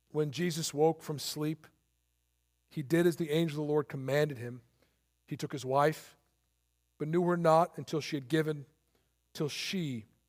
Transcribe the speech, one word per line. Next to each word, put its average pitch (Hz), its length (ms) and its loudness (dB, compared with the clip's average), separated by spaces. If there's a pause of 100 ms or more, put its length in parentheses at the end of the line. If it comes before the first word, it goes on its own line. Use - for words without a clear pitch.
(100)
When 151 200 -2
Jesus 160 420 -4
woke 160 300 2
from 151 160 -8
sleep, 151 480 -6 (1040)
he - 120 -6
did 165 240 4
as 170 100 4
the 160 140 -2
angel 156 300 2
of 151 60 -2
the 147 60 0
Lord 151 160 2
commanded 139 500 0
him. 120 220 -10 (640)
He 147 100 -8
took - 160 -8
his 127 120 -8
wife, 143 520 2 (840)
but 147 100 -4
knew 175 160 2
her 175 120 2
not 165 400 6
until 151 240 -4
she - 160 -6
had 131 120 -8
given, 151 380 0 (680)
till 156 140 -2
she 139 580 -4 (220)